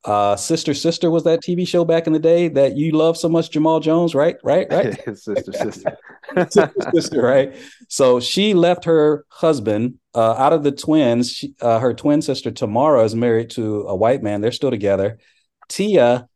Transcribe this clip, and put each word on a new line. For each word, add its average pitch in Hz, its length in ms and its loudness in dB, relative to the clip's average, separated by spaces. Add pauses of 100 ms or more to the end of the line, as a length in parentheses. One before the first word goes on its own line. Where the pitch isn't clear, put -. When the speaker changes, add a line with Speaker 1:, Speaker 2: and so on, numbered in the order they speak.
Speaker 1:
Uh, 101 320 0
Sister 156 380 -4
Sister 165 360 -2
was 160 140 0
that 165 180 2
T 180 140 -4
V 180 80 -2
show 175 200 0
back 165 220 0
in 160 60 0
the 156 80 0
day 170 280 4
that 139 280 2
you 156 160 0
love 160 240 2
so 170 120 -2
much, 165 220 0
Jamal 160 300 2
Jones, 160 340 2
right? 151 300 2
Right, 175 260 0
right? 139 340 0
Speaker 2:
<laughs> 107 120 -10
Sister 95 360 -6
Sister. - 460 -8 (160)
Speaker 1:
<laughs> - 340 -4
Sister 170 220 2 (240)
Sister, 156 260 0
right? 135 360 2 (320)
So 123 320 2
she 196 340 0
left 175 300 2
her 151 440 2
husband, 117 680 -2 (200)
uh, 113 200 2
out 135 180 2
of 160 100 0
the 143 80 0
twins, 127 640 0
she, - 280 -12
uh, 117 200 0
her 123 140 0
twin 147 280 0
sister 131 300 -6
Tamara 123 500 0
is 110 140 0
married 117 340 0
to 107 320 -6
a 101 140 -6
white 117 260 0
man. 104 180 -4
They're 113 120 -2
still 135 180 -4
together. 101 480 -2 (500)
Tia, 123 680 0